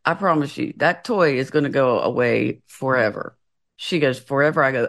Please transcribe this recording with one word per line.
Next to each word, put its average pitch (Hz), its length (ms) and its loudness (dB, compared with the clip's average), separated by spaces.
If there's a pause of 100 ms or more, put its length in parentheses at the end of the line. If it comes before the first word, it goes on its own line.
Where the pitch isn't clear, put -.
"I 165 80 0
promise 160 440 -2
you, - 200 -6
that 175 260 0
toy 170 340 2
is 131 140 -2
gonna 143 180 0
go 127 300 2
away 117 680 0
forever." 127 680 -2 (380)
She - 240 -4
goes, 131 200 0
"Forever?" 147 440 0
I 135 80 2
go, 120 180 0